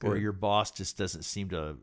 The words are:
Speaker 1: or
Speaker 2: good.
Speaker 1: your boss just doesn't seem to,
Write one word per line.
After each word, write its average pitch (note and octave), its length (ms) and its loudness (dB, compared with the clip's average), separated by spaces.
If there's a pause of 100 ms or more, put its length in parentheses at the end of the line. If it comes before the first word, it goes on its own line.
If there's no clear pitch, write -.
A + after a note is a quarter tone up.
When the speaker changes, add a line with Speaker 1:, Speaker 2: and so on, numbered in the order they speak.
Speaker 1:
or G#2 100 2
Speaker 2:
good. G2+ 80 0
Speaker 1:
your G#2 100 2
boss G#2 380 4
just - 280 -6
doesn't F2 240 -2
seem G2 260 -4
to, D#2 340 -4